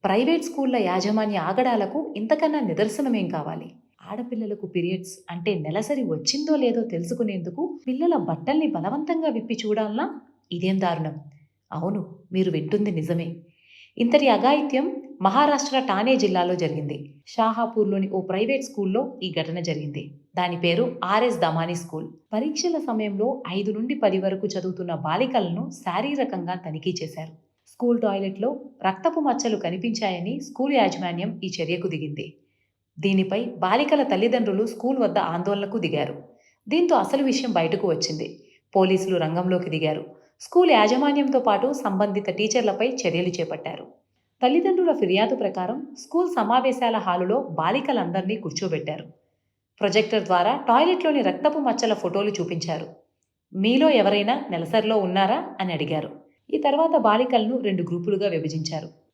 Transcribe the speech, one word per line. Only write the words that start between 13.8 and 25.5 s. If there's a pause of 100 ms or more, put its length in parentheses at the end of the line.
ఇంతటి
అఘాయిత్యం (260)
మహారాష్ట్ర
ఠానే
జిల్లాలో
జరిగింది. (120)
షాహాపూర్లోని
ఓ
ప్రైవేట్
స్కూల్లో
ఈ
ఘటన
జరిగింది. (180)
దాని
పేరు
ఆర్ఎస్
దమాని
స్కూల్. (260)
పరీక్షల
సమయంలో
ఐదు
నుండి
పది
వరకు
చదువుతున్న
బాలికలను